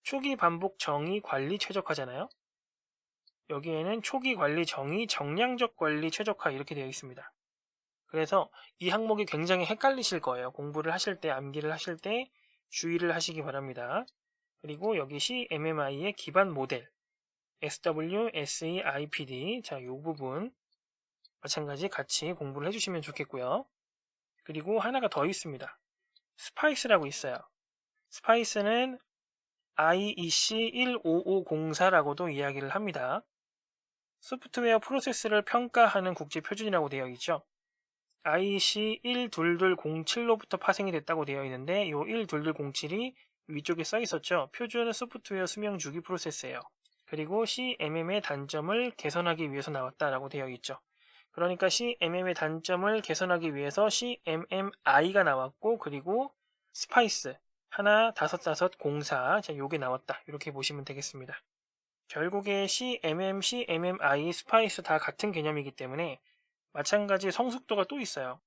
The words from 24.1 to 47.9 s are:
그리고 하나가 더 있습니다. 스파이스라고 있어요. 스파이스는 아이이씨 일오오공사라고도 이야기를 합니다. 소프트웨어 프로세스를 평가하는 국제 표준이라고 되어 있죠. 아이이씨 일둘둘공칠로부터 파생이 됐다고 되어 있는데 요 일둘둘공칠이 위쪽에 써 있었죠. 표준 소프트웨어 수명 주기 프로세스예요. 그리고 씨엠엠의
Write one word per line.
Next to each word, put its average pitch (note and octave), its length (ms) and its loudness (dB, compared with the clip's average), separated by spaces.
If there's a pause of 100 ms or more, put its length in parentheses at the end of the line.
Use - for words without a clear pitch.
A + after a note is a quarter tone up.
그리고 D#3+ 320 -2
하나가 A#3+ 300 0
더 D3 160 2
있습니다. D3 520 -4 (600)
스파이스라고 A#3+ 680 4
있어요. C#3 300 -6 (760)
스파이스는 A#3 840 2 (800)
아이이씨 F3 800 2
일오오공사라고도 F3 1700 2
이야기를 C#3 400 -2
합니다. D#3+ 560 -2 (960)
소프트웨어 A#3+ 580 2
프로세스를 A3+ 640 2
평가하는 A3+ 720 4
국제 D#3 260 -6
표준이라고 G3 480 0
되어 C3+ 220 -4
있죠. C#3+ 340 -2 (800)
아이이씨 G3+ 800 2
일둘둘공칠로부터 F#3+ 1500 2
파생이 F#3+ 380 2
됐다고 D#3 320 -2
되어 C#3 180 -4
있는데 D3 460 -2
요 D3 160 -2
일둘둘공칠이 D#3+ 1120 -2 (300)
위쪽에 D#3+ 360 -2
써 G#3+ 160 0
있었죠. F3+ 540 0
표준 A#3 400 -2
소프트웨어 G#3+ 520 -4
수명 G#3 320 -2
주기 D#3 220 -6
프로세스예요. C3+ 600 -6 (440)
그리고 D#3+ 380 -2
씨엠엠의 G3 800 -2